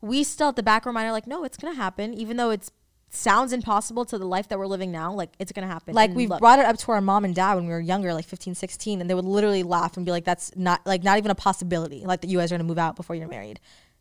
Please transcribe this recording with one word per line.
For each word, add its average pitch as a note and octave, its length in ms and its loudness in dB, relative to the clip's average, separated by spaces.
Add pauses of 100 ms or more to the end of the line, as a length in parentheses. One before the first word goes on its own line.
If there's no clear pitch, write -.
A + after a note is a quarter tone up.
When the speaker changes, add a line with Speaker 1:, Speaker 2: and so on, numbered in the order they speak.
Speaker 1:
we B3+ 240 0
still D4+ 240 0
at C4 80 0
the A#3 80 -2
back A3 180 4
of B3 60 -6
our B3 40 -4
mind A3+ 140 -2
are A3+ 60 -2
like, A3 160 -6
"No, D4+ 160 -8
it's B3+ 120 -10
gonna D#4+ 200 -8
happen," G#3 380 -4
even A3 220 -6
though A#3+ 140 0
it's G#3 220 -6 (380)
sounds A#3 420 2
impossible A3+ 520 -2
to A#3 140 -8
the F#3 80 -6
life F#3 220 -2
that G3+ 100 -4
we're G3 80 -4
living F#3+ 260 -4
now, E3 200 -6
like, F#3 260 -6
it's F#3+ 140 -8
gonna F#3+ 140 -8
happen. E3+ 280 -10
Speaker 2:
Like, G#3+ 160 6
Speaker 1:
And F3+ 60 -4
Speaker 2:
we've A#3+ 120 0
Speaker 1:
look F3 120 -2
Speaker 2:
brought A#3 180 10
it C4+ 80 6
up A3+ 120 2
to - 140 -4
our G#3 80 2
mom G3 240 2
and F#3 100 0
dad F#3+ 200 2
when F3+ 100 -2
we E3+ 80 -4
were E3+ 80 -4
younger, F3+ 320 -2
like, E3 140 -6
fifteen, F3+ 280 -10
sixteen, F#3+ 460 -6
and F3 80 -4
they F#3 60 2
would F3+ 100 0
literally G3 380 2
laugh F3 340 0
and F#3 80 -4
be F3 80 -2
like, F3 120 -2
"That's - 320 -2
not, F3+ 300 2
like, F#3+ 160 2
not G3 160 6
even G#3+ 120 0
a G3 40 4
possibility, E3+ 680 -2
like, F3+ 160 0
that F3 80 -10
you F#3 100 2
guys E3+ 140 0
are F3 40 -2
gonna E3 120 -2
move E3+ 100 -2
out D#3+ 180 0
before E3+ 200 -8
you're D#3+ 120 -10
married." G#2+ 320 -14 (400)